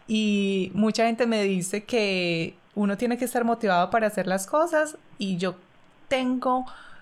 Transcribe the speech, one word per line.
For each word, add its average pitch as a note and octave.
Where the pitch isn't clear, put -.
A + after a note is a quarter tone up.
y G3+
mucha A3
gente A#3
me A3+
dice G3
que F#3
uno G3+
tiene A#3+
que B3+
estar B3
motivado G3
para A3
hacer F#3+
las F#3+
cosas D#4
y F#3+
yo F3+
tengo B3+